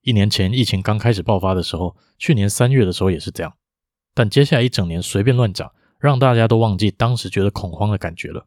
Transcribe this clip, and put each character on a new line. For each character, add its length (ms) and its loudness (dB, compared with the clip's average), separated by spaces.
一 120 -2
年 160 4
前 240 -2
疫 120 2
情 180 -4
刚 160 -2
开 140 0
始 100 -2
爆 160 0
发 160 0
的 80 -2
时 140 -8
候， 200 -6
去 160 0
年 160 2
三 220 2
月 120 4
的 80 -2
时 120 -4
候 80 4
也 80 -4
是 100 -10
这 140 -10
样。 100 -14
但 160 0
接 160 4
下 120 0
来 80 2
一 40 2
整 200 -2
年 120 -4
随 220 -2
便 140 2
乱 160 2
涨， 180 -10
让 180 2
大 160 4
家 140 4
都 80 4
忘 200 2
记 140 2
当 260 -2
时 140 -8
觉 100 -2
得 120 0
恐 180 -8
慌 180 -2
的 80 0
感 200 -8
觉 160 -12
了。 140 -12